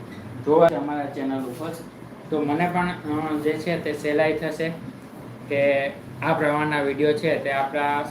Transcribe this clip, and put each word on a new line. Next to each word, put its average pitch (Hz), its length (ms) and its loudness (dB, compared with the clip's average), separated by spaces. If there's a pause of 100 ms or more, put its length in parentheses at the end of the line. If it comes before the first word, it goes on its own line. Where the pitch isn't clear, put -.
(460)
જોવા 165 220 8
છે 160 80 6
અમારા 147 300 -4
ચેનલ 135 340 -4
ઉપર. 131 320 -6 (580)
તો 151 120 0
મને 151 320 2
પણ, 180 160 2
અ, 156 440 -2 (100)
જે 156 100 2
છે 160 300 -2
તે 151 100 -2
સહેલાઈ 151 400 2
થશે 160 360 -2 (800)
કે 139 380 4 (340)
આ 156 120 2
પ્રમાણના 151 480 2
વીડિયો 139 320 2
છે 151 300 0
તે 139 80 0
આપણા 143 600 0